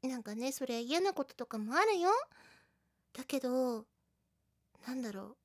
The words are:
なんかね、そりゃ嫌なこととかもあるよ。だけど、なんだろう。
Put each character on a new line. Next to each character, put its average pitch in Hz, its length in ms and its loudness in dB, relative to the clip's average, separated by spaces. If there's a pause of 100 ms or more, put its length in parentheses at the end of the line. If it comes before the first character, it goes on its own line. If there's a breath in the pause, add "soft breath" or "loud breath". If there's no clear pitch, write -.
な 262 140 -2
ん 226 60 -10
か 208 120 -8
ね、 247 160 -2
そ 269 140 -4
り 240 100 -2
ゃ 233 40 -2
嫌 262 220 2
な 381 120 2
こ 294 100 -2
と - 120 -10
と 240 100 -6
か - 120 -8
も 214 180 -4
あ 339 100 6
る 415 140 4
よ。 349 120 6 (1000 soft breath)
だ 262 100 -10
け 277 160 0
ど、 247 460 0 (1000)
な 254 80 -6
ん 254 80 -4
だ 226 100 -4
ろ 196 100 -8
う。 214 240 -14